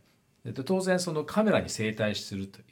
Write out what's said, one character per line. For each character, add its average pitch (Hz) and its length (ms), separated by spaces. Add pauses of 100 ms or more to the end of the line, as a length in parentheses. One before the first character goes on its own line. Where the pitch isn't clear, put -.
(520)
で、 127 120
当 185 160
然 180 180
そ 175 140
の 151 120
カ 208 180
メ 208 100
ラ 120 80
に 85 80
正 110 240
対 107 220
す - 200
る 98 120
と - 140 (120)